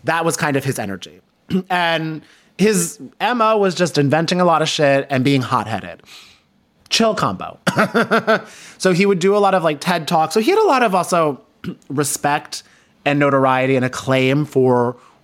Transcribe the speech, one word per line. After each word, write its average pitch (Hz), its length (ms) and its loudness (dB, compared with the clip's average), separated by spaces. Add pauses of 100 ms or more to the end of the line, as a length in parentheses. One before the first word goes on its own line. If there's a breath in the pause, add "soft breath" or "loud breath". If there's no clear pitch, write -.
That 165 200 -2
was 160 140 -2
kind 147 180 -2
of 135 80 -2
his 135 140 -4
energy. 95 420 -10 (300)
<clears throat> 185 180 -4
And 160 540 -2 (340 soft breath)
his 180 420 0 (220)
M 226 220 0
O 220 160 2
was 190 160 0
just 147 240 -2
inventing 160 420 0
a 180 60 4
lot 160 160 2
of 156 60 -2
shit 139 420 0
and 131 120 0
being 135 200 2
hot-headed. 104 600 -6 (880 loud breath)
Chill 220 260 0
combo. 95 440 -6 (180)
<laughs> 220 720 0 (320 loud breath)
So 185 160 2
he 190 100 2
would 196 140 2
do 196 180 2
a - 20 2
lot 196 160 2
of, 175 80 0
like, 151 180 -2
ted 175 280 -4
Talks. 160 240 0
So 220 80 2
he 240 100 0
had 403 80 2
a 440 80 2
lot 269 160 2
of 202 120 0
also 165 480 0 (220)
<clears throat> - 260 -12
respect 143 720 -4 (420 soft breath)
and 143 140 0
notoriety 135 580 2
and 123 80 0
acclaim 131 600 0
for 123 520 2 (280 soft breath)